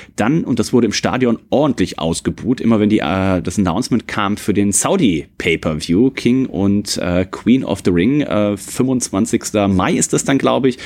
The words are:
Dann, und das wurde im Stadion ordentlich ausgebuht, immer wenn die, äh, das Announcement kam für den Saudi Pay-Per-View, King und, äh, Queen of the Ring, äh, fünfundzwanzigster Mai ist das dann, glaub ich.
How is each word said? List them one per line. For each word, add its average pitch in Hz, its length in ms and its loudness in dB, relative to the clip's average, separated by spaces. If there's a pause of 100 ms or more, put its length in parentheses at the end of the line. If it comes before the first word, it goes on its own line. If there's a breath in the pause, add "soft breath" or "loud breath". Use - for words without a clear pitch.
(160 loud breath)
Dann, 135 260 2
und 127 160 -2
das 107 140 -2
wurde 120 140 4
im 104 60 0
Stadion 117 460 0 (120)
ordentlich 120 500 0
ausgebuht, 82 600 -2
immer 113 200 2
wenn 107 80 4
die, 104 100 2
äh, 95 420 0
das 90 200 -4
Announcement 92 320 0 (160)
kam 104 300 -2
für - 160 -2
den 101 180 2
Saudi 120 540 0 (120)
Pay-Per-View, 85 720 0
King 127 360 0
und, 101 500 0
äh, 90 340 0
Queen 127 320 2
of - 220 -4
the 104 60 2
Ring, 113 320 2
äh, 104 340 0
fünfundzwanzigster 113 1120 -2
Mai 98 240 2
ist - 200 -2
das 151 120 0
dann, 139 140 0
glaub 123 260 0
ich. 127 220 2